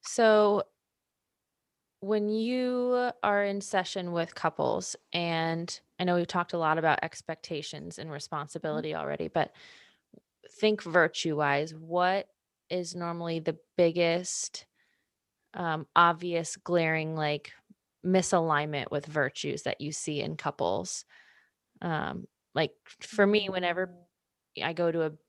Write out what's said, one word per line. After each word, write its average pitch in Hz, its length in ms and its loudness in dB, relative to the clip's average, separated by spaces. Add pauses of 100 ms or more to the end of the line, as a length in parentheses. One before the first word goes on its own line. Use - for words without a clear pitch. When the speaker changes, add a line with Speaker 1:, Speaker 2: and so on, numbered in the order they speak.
Speaker 1:
So 214 600 4 (1400)
when 208 300 0
you 247 800 0 (100)
are 202 220 2
in 202 180 -2
session 180 520 -2
with 165 200 -2
couples, - 640 0 (160)
and 165 680 -2 (200)
I 185 60 0
know 180 100 4
we've 175 100 2
talked 175 280 -2
a 180 40 -2
lot 160 200 2
about 160 260 2
expectations 160 960 -10
and 156 80 -10
Speaker 2:
Mm-hmm. 156 60 -10
Speaker 1:
responsibility 156 840 -6
already, 151 320 -4
but 156 240 0 (1080)
think 214 240 2
virtue-wise, 156 920 2
what 175 540 0 (420)
is 180 260 -6
normally 170 440 -4
the 160 180 -4 (200)
biggest, 170 880 0 (880)
um, 160 320 -4 (100)
obvious, 170 600 4
glaring, 160 600 0
like, 151 360 -2 (540)
misalignment 160 840 2
with 143 160 -4
virtues 147 580 -2
that - 180 -4
you 147 100 -6
see 151 300 -6
in 156 160 -6
couples? - 680 -4 (760)
Um, 156 460 -6 (260)
like, 156 180 0 (300)
for 208 260 2
me, 202 220 2
whenever 180 380 -2
Speaker 2:
Mm. - 760 -16
Speaker 1:
I 151 80 -2
go 170 180 2
to 160 180 0
a 156 40 -4 (180)